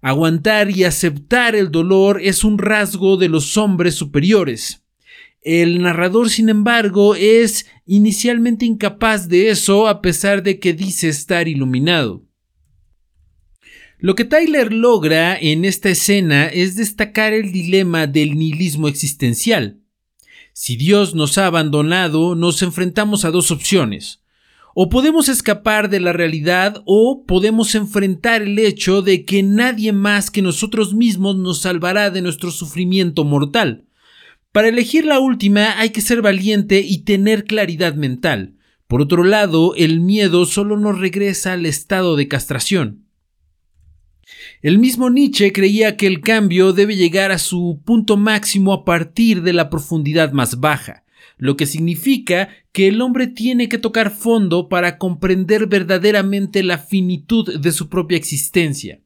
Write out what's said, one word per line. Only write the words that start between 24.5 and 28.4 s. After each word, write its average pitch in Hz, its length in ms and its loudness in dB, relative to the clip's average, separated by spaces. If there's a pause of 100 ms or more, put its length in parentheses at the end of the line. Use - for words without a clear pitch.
O 185 160 2
podemos 285 400 2
escapar 214 580 -2
de 190 120 0
la 175 120 0
realidad 170 720 -2
o 226 400 2
podemos 208 500 0
enfrentar 208 680 -2